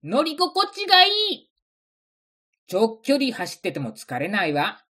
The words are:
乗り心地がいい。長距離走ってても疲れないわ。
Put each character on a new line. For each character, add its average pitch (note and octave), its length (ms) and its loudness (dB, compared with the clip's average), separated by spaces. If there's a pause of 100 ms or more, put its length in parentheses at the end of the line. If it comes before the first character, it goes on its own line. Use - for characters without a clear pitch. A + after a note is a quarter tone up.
乗 G3+ 200 0
り D#4+ 140 -4
心 F4+ 320 0
地 G4+ 180 -8
が F#4 180 6
い G4 40 0 (220)
い。 - 180 -10 (1160)
長 A3 360 0
距 C#4 140 2
離 C4 160 0
走 - 240 -8
っ - 40 -20
て F3+ 100 -4
て D3 80 -8
も B2 120 -6
疲 - 280 -10
れ D3 80 -4
な G3 180 -2
い D#3 80 -2
わ。 D3 320 -2 (120)